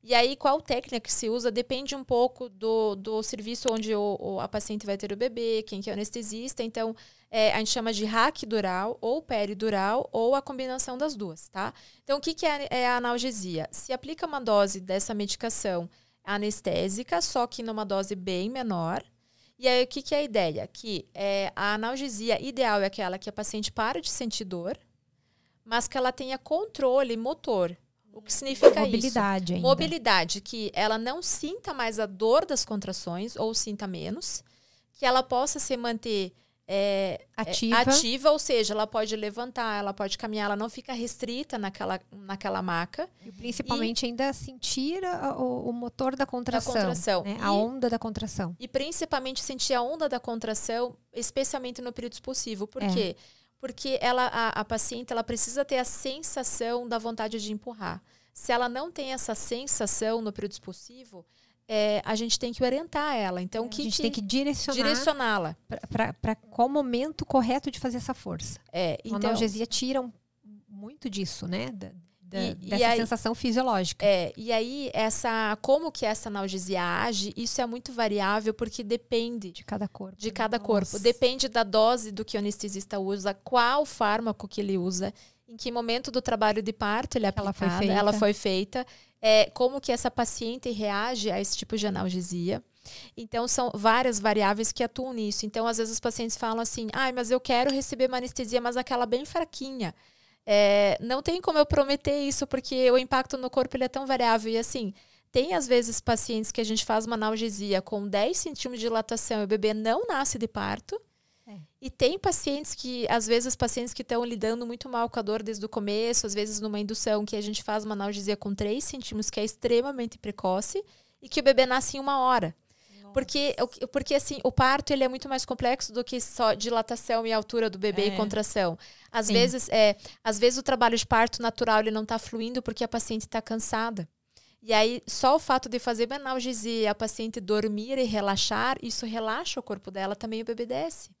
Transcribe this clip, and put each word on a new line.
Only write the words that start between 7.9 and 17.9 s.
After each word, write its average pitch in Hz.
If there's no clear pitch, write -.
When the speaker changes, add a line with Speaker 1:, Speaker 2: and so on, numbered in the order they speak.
Speaker 1:
de 208
raquidural, 214
ou 247
peridural, 208
ou 233
a 277
combinação 262
das 285
duas, 185
tá? 208
Então, 277
o -
que 320
que -
é, 285
é 247
a 247
analgesia? 233
Se -
aplica 294
uma 294
dose 202
dessa 190
medicação 202
anestésica, 202
só 247
que 240
numa 214
dose 196